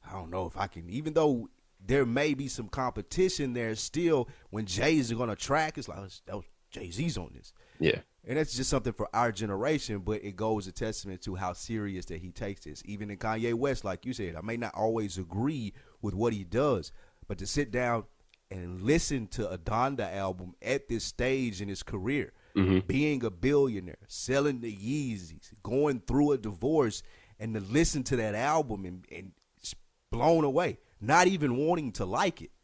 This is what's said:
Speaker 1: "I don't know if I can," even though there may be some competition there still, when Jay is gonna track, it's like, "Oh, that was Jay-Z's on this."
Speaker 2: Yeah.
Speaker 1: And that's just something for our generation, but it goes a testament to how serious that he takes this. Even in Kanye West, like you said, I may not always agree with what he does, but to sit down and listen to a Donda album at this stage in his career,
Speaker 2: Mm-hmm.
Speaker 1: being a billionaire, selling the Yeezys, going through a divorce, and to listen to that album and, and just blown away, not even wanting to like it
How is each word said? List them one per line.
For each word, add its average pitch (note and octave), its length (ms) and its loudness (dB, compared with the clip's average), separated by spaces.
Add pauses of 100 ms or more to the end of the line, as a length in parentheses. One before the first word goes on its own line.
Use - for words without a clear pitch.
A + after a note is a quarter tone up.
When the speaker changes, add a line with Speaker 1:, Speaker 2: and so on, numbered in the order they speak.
Speaker 1:
"I - 60 -14
don't F2+ 160 -8
know F#2 160 -2
if E2 100 -8
I G2 120 -2
can," E2+ 200 -12
even D3 260 -6
though D3 360 4 (340)
there B2+ 220 4
may C#3+ 300 2
be C#3 120 -6
some A#2 200 -8
competition C3 880 0
there A2+ 200 -2
still, D3+ 560 2 (220)
when G#2+ 160 -4
Jay A#2 300 4
is A#2+ 140 2
gonna A2+ 240 0
track, D3+ 440 0
it's C3 80 -10
like, D#2 100 -10
"Oh, G2 100 -10 (200)
that G2+ 80 -8
was G#2 100 -8 (240)
Jay-Z's A2 480 -4
on E2+ 160 -8
this." - 200 -20 (260)
Speaker 2:
Yeah. - 220 4 (240)
Speaker 1:
And C3 120 -2
that's D3+ 200 -2
just C3 120 0
something B2 220 2
for - 240 -4
our A#2 160 4
generation, G#2+ 680 -2
but G#2 220 -2
it G2+ 140 -8
goes G#2+ 320 0
a F#2 60 -12
testament G2+ 480 -6
to F#2+ 140 -6
how F#2 180 -4
serious G2+ 540 -6
that E2 120 -8
he F2 140 -12
takes G2+ 320 -8
this. D2+ 180 -14
Even G#2 260 -8
in G2+ 80 -8
Kanye A2+ 360 0
West, B2+ 320 0
like F#2+ 200 -4
you B2+ 60 -6
said, F2+ 240 -4
I E2 60 -8
may A2+ 160 -6
not A#2 160 -6
always G#2+ 440 0
agree G#2 560 -2 (280)
with G#2 120 -2
what A2+ 200 2
he G2+ 100 -4
does, A2 480 2 (380)
but G2 80 -6
to F#2+ 100 -6
sit C#3 240 0
down A#2+ 320 0 (480)
and F2+ 300 -8
listen C3 460 2
to G#2 220 -4
a F2+ 80 -6
Donda A2+ 560 0
album F#2 480 -4
at C3+ 280 -2
this A2+ 160 -2
stage B2 560 0
in G2+ 80 -4
his F#2+ 140 -6
career, A#2 500 -2 (240)
Speaker 2:
Mm-hmm. F#2 300 6
Speaker 1:
being C#3+ 360 2
a A2+ 60 2
billionaire, G2+ 800 2
selling C3+ 520 0
the A2+ 160 -6
Yeezys, G#2 800 -6 (100)
going C3 380 2
through C#3+ 320 4
a C3+ 40 2
divorce, A2 680 2 (360)
and A2 140 -6
to G#2+ 80 -2
listen C3+ 440 2
to C3 120 0
that G#2+ 180 0
album B2 480 0
and, F2+ 260 -10
and F#2 220 -14 (300)
just - 140 -10 (360)
blown D#3 320 6
away, C#3+ 360 2 (200)
not D#3 280 8
even D3+ 280 2
wanting D3+ 380 2
to G#2+ 120 -2
like C#3+ 360 -2
it E2 100 -16 (120)